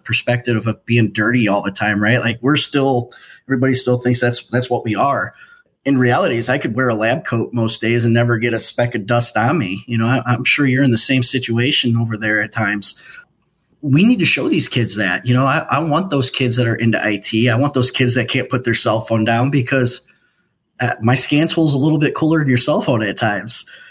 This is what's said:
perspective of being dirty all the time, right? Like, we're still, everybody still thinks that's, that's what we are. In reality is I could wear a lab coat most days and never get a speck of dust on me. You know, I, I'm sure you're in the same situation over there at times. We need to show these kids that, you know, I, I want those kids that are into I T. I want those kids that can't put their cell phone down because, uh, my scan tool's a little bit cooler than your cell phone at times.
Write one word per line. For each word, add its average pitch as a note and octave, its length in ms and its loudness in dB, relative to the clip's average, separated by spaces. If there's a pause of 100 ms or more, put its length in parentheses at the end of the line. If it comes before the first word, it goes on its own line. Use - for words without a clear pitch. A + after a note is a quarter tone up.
perspective A#2 600 -2
of G#2+ 180 -6
being A#2 260 2
dirty A2 380 0
all G2 140 0
the G2 100 -4
time, G#2 300 -2
right? A2 160 2
Like, A#2 240 -4
we're C#3+ 140 2
still, C3+ 540 0 (380)
everybody C3 260 0
still B2 240 0
thinks B2 220 0
that's, A#2+ 280 -2
that's B2 200 -2
what E3 160 -2
we G#2+ 100 -2
are. A#2+ 400 0 (520)
In C#3 120 2
reality B2+ 380 2
is A2+ 140 -2
I C#3 80 0
could A#2 180 -6
wear B2+ 140 0
a A2+ 40 0
lab A2+ 300 0
coat - 300 -4
most A2+ 260 -2
days A#2 240 0
and A#2 100 2
never A#2+ 240 2
get A#2 160 2
a A2+ 60 -2
speck - 340 -2
of G#2 120 -6
dust A#2+ 300 0
on B2 220 2
me. F#2+ 300 -4
You A#2 100 -2
know, A2+ 80 2
I, B2 200 0
I'm B2 180 0
sure - 200 0
you're C3 200 2
in B2+ 80 4
the A2+ 60 2
same C3 260 0
situation A#2+ 720 0
over A2+ 200 -2
there G#2+ 240 -2
at G#2 120 -6
times. G#2 500 -4 (800)
We D3 220 4
need A#3+ 160 4
to E3+ 40 2
show - 240 0
these F#3+ 200 0
kids A2+ 280 -2
that, G2+ 300 -2
you B2 80 4
know, C3 100 4
I, C#3+ 240 0
I C3+ 120 0
want E3 300 0
those C3+ 200 0
kids B2 260 -2
that B2 100 2
are A#2 100 -2
into A2+ 280 2
I G#2 120 0
T. A2 340 0
I A2+ 60 2
want C#3+ 180 0
those A#2+ 160 2
kids A#2+ 240 0
that A#2 140 0
can't - 200 -2
put B2+ 160 -4
their A#2 100 0
cell A2 280 0
phone A2 220 0
down A#2 260 2
because, C3 560 0 (760)
uh, A#2+ 200 -2
my A#2 140 2
scan D3+ 340 2
tool's D#3+ 260 2
a C#3 40 0
little D3+ 200 2
bit C#3+ 160 0
cooler D#3+ 240 2
than D3 100 0
your B2 100 4
cell D#3 220 0
phone A#2 220 0
at G2+ 160 -4
times. G#2 480 -4 (240)